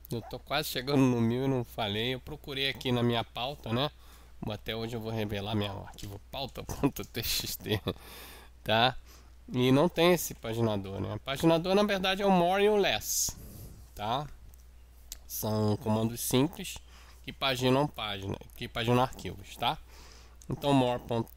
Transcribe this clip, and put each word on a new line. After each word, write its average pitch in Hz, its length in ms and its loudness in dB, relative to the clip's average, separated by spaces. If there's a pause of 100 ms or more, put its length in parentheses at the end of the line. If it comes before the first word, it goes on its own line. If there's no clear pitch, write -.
Eu 117 140 -4
tô - 160 -12
quase 147 300 -4
chegando 135 340 2
no 123 180 4
mil 120 260 2
e - 20 2
não 131 160 0
falei. 113 500 -2
Eu 123 60 -8
procurei 139 480 -6
aqui 131 240 -2
na 120 100 2
minha 120 220 2
pauta, 123 480 -8
né? 135 180 0 (580)
Até 107 280 -6
hoje 113 180 -6
eu 117 60 -6
vou 110 100 -6
revelar 107 460 -2
meu 101 280 -2
arquivo 101 360 -12 (100)
pauta 131 320 -8
ponto - 420 -2
T - 200 -8
X - 320 -2
T, - 260 -2 (400)
<laughs> - 400 -20
tá? 113 340 2 (560)
E 131 200 4
não 147 160 6
tem 175 240 4
esse - 200 0
paginador, 107 680 -2
né? 104 240 -4
Paginador, 165 500 2
na 202 80 6
verdade, 196 400 0
é 202 40 2
o 196 40 6
more 185 320 6
e 202 60 6
o 214 80 6
less, 147 600 0 (600)
tá? 123 320 -2 (1000)
São 107 500 0
comandos 110 420 0
simples - 580 0 (460)
que - 80 -12
paginam 131 560 2
página, 101 500 -6 (160)
que 120 140 -10
paginam 120 340 2
arquivos, 101 540 -6
tá? 135 200 0 (720)
Então, 143 240 0
more 123 300 4
ponto 117 340 -2